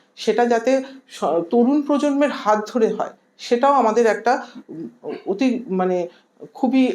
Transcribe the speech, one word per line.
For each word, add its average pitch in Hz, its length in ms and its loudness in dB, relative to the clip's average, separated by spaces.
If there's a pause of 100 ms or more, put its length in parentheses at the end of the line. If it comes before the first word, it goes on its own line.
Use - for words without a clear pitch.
(160)
সেটা 233 300 0
যাতে 240 360 0 (280)
স-, - 140 -8
তরুণ 233 580 2
প্রজন্মের 285 480 0
হাত 208 440 -2
ধরে 220 140 2
হয়, - 220 -4 (280)
সেটাও 254 340 2
আমাদের 226 340 2
একটা, 233 400 0 (220)
উম, 160 200 -12 (380)
অতি, 220 420 -2
মানে, 185 400 0 (460)
খুবই 262 400 2